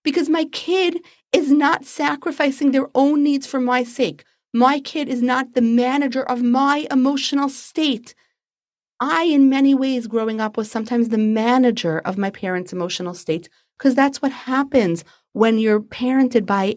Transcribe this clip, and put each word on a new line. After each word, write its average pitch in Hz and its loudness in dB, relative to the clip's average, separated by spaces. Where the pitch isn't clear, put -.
because 294 0
my 311 2
kid 349 -2
is 285 4
not 294 2
sacrificing 285 -2
their 262 0
own 285 2
needs 285 0
for 269 -4
my 247 0
sake. 240 -4
My 254 4
kid 285 -6
is 247 -2
not 254 -2
the 254 2
manager 247 0
of 247 -4
my 277 2
emotional 277 0
state. 269 -6
I, 320 0
in 285 4
many 277 4
ways, 262 -2
growing 220 -4
up, 214 -6
was 214 -4
sometimes 233 -2
the 220 0
manager 220 2
of 190 -6
my 196 0
parents' 180 -6
emotional 180 -6
states 170 -6
'cause 262 2
that's 277 0
what 269 -2
happens 262 -2
when 226 2
you're 214 2
parented 247 0
by 196 -2